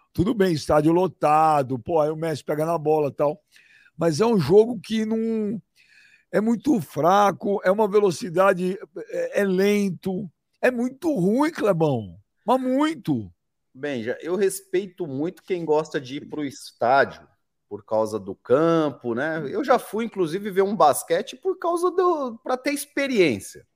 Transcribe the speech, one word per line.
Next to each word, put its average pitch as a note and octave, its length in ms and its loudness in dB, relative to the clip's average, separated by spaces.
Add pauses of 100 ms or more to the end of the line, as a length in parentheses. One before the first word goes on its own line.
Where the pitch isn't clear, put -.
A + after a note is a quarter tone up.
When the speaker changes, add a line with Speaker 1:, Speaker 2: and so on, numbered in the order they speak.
(140)
Speaker 1:
Tudo F3+ 200 0
bem, F#3+ 200 2
estádio D3+ 380 2
lotado, D3+ 880 2
pô, D#3+ 220 0
aí D3+ 80 2
o D#3+ 60 -4
Messi D#3 280 -6
pega D3+ 220 -2
na E3+ 120 -2
bola D3+ 320 2
e B2 40 -12
tal. D3 280 -2 (560)
Mas D#3+ 240 0
é G#3+ 40 4
um A#3 140 4
jogo G#3 400 4
que A3 260 -4
não, A3 540 -2 (720)
é F3 80 2
muito A3+ 400 0
fraco, F#3+ 840 2
é F#3 80 2
uma G#3+ 160 2
velocidade, F#3+ 880 2 (320)
é, F3 320 -4
é - 20 2
lento, G3 840 0 (320)
é B3 80 4
muito B3+ 460 -4
ruim, A3+ 360 2
Clebão, D#3 640 -2 (300)
mas B3+ 160 0
muito. B3+ 720 -2 (420)
Speaker 2:
Bem, C3 300 -8
já, A#2 180 -4
eu E3+ 140 -4
respeito F#3+ 720 -4
muito D3 380 -6
quem F3+ 200 -6
gosta D#3 380 -2
de C3 160 -12
ir C#3+ 120 -14
pro D3 140 -8
estádio B2+ 840 0 (420)
por G#2 160 -12
causa A2 340 -2
do G2 140 -10
campo, D3 800 0
né? D#3 380 -4
Eu G3+ 120 -4
já B3 140 4
fui, A3 280 -4
inclusive, G3 440 -4
ver F#3+ 140 0
um G3+ 120 -2
basquete E3 600 2
por F#4 240 -6
causa F4 320 -2
do, D#4+ 520 -2
pra B3+ 140 -4
ter C4+ 140 -4
experiência. A#3+ 1040 -2